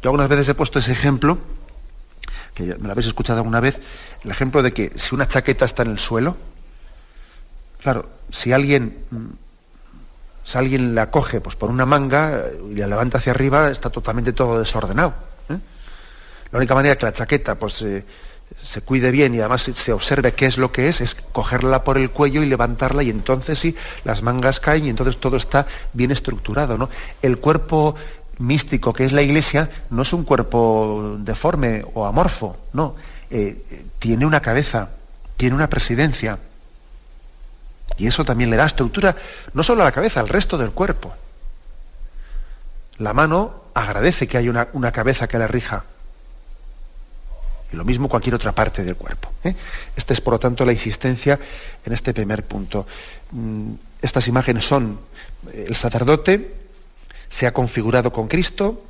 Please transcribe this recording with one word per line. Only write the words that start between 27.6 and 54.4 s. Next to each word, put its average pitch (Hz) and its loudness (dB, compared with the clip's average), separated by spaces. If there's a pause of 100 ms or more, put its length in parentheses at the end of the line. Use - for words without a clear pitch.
místico 123 2
que 131 2
es 131 4
la 143 4
Iglesia 147 2 (200)
no 120 0
es - 0
un 175 0
cuerpo 110 2
deforme 113 0 (100)
o 110 0
amorfo, 110 0 (160)
no. 143 -2 (340)
Eh, 104 -2
eh, - -14 (140)
tiene 113 2
una 156 4
cabeza, 117 0 (460)
tiene 127 2
una 147 2
presidencia. 117 0 (1600)
Y 110 0
eso 123 2
también 120 2
le 113 4
da 135 8
estructura, 156 2 (380)
no 147 2
solo 233 4
a 175 8
la 131 6
cabeza, 180 0
al 107 0
resto 190 2
del 113 0
cuerpo. 180 -2 (1900)
La 107 -2
mano 156 2
agradece 113 2
que - 0
haya 120 2
una, 120 0
una 123 0
cabeza 123 2
que 120 0
la 113 2
rija. 107 -2 (1900)
Y - -8
lo 80 -6
mismo 123 2
cualquier 117 2
otra 110 0
parte 104 0
del 90 -2
cuerpo, - -8 (100)
¿eh? 185 0 (400)
Esta - -2
es, - -2
por 117 2
lo 110 0
tanto, 123 0
la 123 4
insistencia 127 0 (460)
en 120 -6
este 117 -2
primer 107 -2
punto. 101 -6 (440)
Mm, 110 -6 (280)
estas 135 0
imágenes 120 2